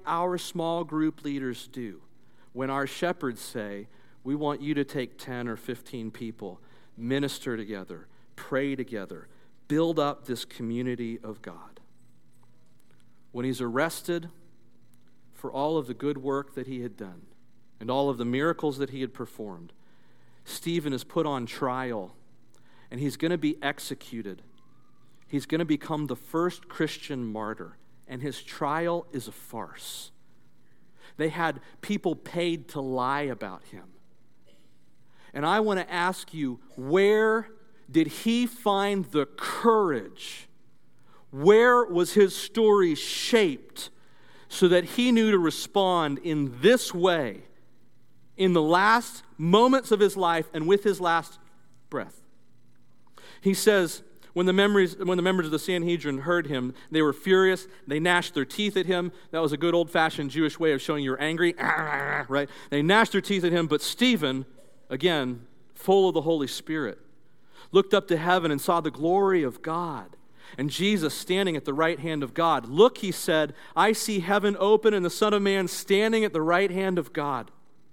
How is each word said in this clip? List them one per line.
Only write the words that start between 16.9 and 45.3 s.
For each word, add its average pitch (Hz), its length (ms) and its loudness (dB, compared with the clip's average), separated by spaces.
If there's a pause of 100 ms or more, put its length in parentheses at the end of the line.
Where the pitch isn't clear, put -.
done 92 300 -16 (540)
and 110 100 -6
all 139 180 2
of 131 80 -2
the 117 80 -4
miracles 139 540 -2
that 135 120 -4
he 131 100 -10
had 127 120 -6
performed, 98 600 -14 (720)
Stephen 165 480 -4
is 123 100 -6
put 165 240 -2
on 131 200 -4
trial, 123 680 -6 (800)
and 127 80 -8
he's 139 160 -4
gonna 170 200 0
be 156 240 -2
executed. 117 800 -8 (840)
He's 139 180 -6
gonna 160 200 -2
become 151 420 -2
the 123 80 -6
first 170 540 -4
Christian 147 560 -6
martyr, 107 520 -8 (300)
and 127 160 -12
his 139 180 -8
trial 170 720 -4
is 120 160 -8
a 104 60 -14
farce. - 800 -14 (1040)
They 160 140 -2
had 156 300 -4 (200)
people 190 340 -2
paid 170 540 -6
to 147 120 -8
lie 131 420 -2
about 110 420 -8
him. - 240 -20 (1500)
And 143 100 -4
I 185 140 2
wanna 202 300 0
ask 180 440 -4
you, 135 280 -6 (160)
where 214 720 2 (400)
did 160 160 4
he 233 400 0
find 202 600 0
the 143 200 -2
courage? - 1200 0 (840)
Where 220 520 6
was 175 280 0
his 196 240 6
story 202 580 4
shaped - 960 -2 (580)
so - 200 4
that 175 160 6
he 240 260 2
knew 226 200 6